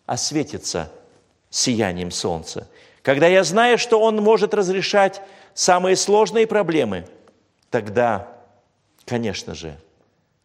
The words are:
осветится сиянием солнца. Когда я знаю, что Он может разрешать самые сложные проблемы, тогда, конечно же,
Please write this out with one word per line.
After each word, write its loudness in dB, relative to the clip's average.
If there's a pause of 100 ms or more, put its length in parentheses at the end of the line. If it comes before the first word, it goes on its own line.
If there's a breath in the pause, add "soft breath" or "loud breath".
осветится -6 (580)
сиянием -2
солнца. -8 (360 soft breath)
Когда 4
я 6
знаю, 2
что 2
Он 2
может 2
разрешать 0 (320 loud breath)
самые 2
сложные 2
проблемы, -2 (640)
тогда, -2 (680)
конечно -6
же, -14 (640)